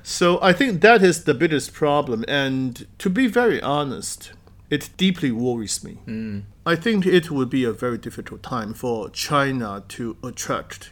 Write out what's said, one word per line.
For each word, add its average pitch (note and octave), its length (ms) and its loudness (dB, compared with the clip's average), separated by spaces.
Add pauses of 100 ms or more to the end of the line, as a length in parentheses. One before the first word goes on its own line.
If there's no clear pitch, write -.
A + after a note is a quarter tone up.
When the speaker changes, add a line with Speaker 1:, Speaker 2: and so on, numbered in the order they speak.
Speaker 1:
So F3 380 2
I F3+ 120 6
think G#3+ 280 0
that G#3+ 220 8
is F3 220 4
the D3+ 80 4
biggest D3+ 400 0
problem. C#3+ 540 0
And C3 580 -2 (140)
to G3 100 -2
be A#3+ 180 2
very A3 340 2
honest, - 720 -4 (380)
it - 260 -4
deeply F3+ 360 0
worries A#2 520 -4
me. - 140 -16 (100)
Speaker 2:
Mm. A2 360 -8 (220)
Speaker 1:
I E3 120 2
think G3 280 0
it F3+ 260 4
would C3 180 -2
be C3 160 0
a A2+ 80 -2
very A#2 240 -4
difficult A2 460 -14
time A2+ 300 -8
for A2+ 360 -4
China B2+ 800 -2
to A#2 340 -8
attract - 680 -10